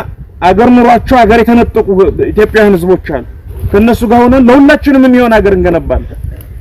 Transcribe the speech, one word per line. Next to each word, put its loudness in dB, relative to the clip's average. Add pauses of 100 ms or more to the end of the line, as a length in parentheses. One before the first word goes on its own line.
(420)
አገር 2
ኑሯቸው 2
አገር 4
የተነጠቁ 0 (420)
ኢትዮጵያውያን 0
ህዝቦች -2
አሉ። -8 (420)
ከነሱ 0
ጋር 2
ሆነን 2
ለሁላችንም 2
የሚሆን 2
አገር 2
እንገነባለን። -4 (400)